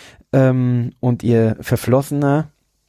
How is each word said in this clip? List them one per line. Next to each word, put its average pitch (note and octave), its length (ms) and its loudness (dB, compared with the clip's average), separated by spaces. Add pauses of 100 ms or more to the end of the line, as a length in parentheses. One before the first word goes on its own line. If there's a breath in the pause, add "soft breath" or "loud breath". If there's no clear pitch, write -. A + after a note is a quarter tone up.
(320 loud breath)
ähm, B2+ 680 0
und A#2+ 220 -2
ihr A2+ 360 2
Verflossener, C#3 920 -2 (400)